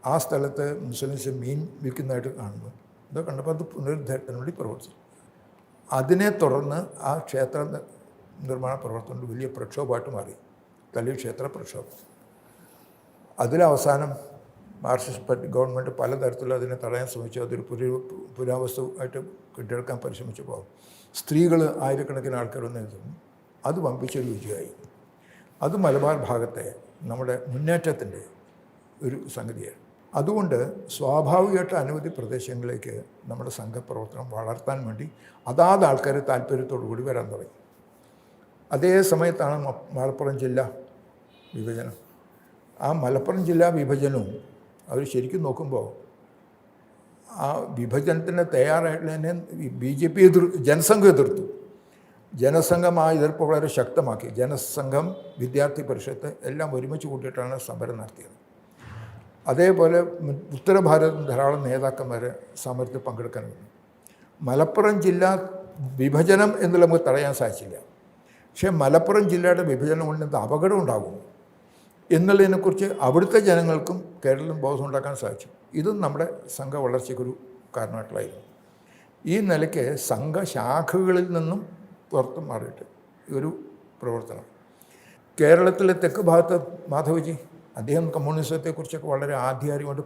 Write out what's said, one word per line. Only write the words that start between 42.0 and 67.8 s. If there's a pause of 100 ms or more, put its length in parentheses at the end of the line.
ആ
മലപ്പുറം
ജില്ലാ
വിഭജനവും (580)
അവർ
ശരിക്കും
നോക്കുമ്പോൾ (1400)
ആ (300)
വിഭജനത്തിന് (100)
തയ്യാറായിട്ടുള്ള
തന്നെ (320)
ഈ
ബി
ജെ
പി
എതിർ-,
ജനസംഘം
എതിർത്തു. (880)
ജനസംഘം
ആ
എതിർപ്പ്
വളരെ
ശക്തമാക്കി.
ജനസംഘം, (220)
വിദ്യാർത്ഥി
പരിഷത്ത് (140)
എല്ലാം
ഒരുമിച്ച്
കൂട്ടിയിട്ടാണ്
സമരം
നടത്തിയത്. (1120)
അതേപോലെ (580)
ഉത്തരഭാരതത്തിൽ
ധാരാളം
നേതാക്കന്മാർ (220)
സമരത്തിൽ
പങ്കെടുക്കാൻ
വന്നു. (720)
മലപ്പുറം
ജില്ലാ (640)
വിഭജനം
എന്നുള്ള
നമുക്ക്
തടയാൻ
സാധിച്ചില്ല. (760)